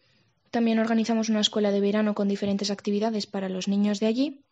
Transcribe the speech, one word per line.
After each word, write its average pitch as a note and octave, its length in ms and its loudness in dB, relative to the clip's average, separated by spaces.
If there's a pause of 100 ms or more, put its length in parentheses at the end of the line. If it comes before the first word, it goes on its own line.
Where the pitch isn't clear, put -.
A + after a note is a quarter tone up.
(500)
También A3+ 300 2
organizamos A3+ 500 0
una G#3+ 120 2
escuela G#3 300 0
de G3+ 100 2
verano G#3 340 0
con G#3 120 0
diferentes G3+ 440 -2
actividades G#3 560 -2
para F#3+ 200 -6
los F#3 200 -6
niños G3+ 320 0
de A3 80 2
allí. C4 340 -2 (100)